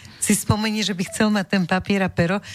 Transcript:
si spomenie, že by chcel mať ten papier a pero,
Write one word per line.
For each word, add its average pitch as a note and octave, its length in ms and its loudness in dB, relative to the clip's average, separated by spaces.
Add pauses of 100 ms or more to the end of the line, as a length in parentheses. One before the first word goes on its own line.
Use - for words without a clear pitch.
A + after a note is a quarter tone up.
(160)
si - 160 2
spomenie, G#3+ 480 0
že G3+ 140 -2
by F3+ 100 -2
chcel G#3+ 240 0
mať G#3 220 0
ten G3 160 2
papier F#3+ 340 0
a F#3 80 0
pero, F3 300 0 (160)